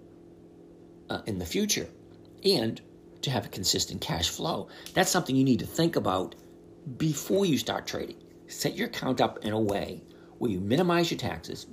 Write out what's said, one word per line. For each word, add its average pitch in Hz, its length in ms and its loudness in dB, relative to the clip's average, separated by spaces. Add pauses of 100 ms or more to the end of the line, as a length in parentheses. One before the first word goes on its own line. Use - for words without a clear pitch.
(1080)
uh, 101 180 -6
in 98 140 -4
the 87 60 -6
future, 202 420 0 (560)
and 131 360 2 (420)
to - 80 -2
have 123 160 -2
a - 20 -14
consistent - 520 -2
cash 85 300 -2
flow. 135 380 -4 (260)
That's 180 160 4
something 175 240 2
you 131 80 6
need 131 160 6
to 110 80 -4
think 165 300 2
about 95 400 0 (600)
before 175 480 2
you 156 140 4
start - 300 -4
trading. - 280 -6 (300)
Set - 300 -4
your 233 100 -2
account 131 340 -2
up - 240 2
in 107 80 0
a 110 80 2
way 92 420 -2 (360)
where 120 120 0
you 90 100 0
minimize 170 500 2
your - 80 -4
taxes, - 540 -6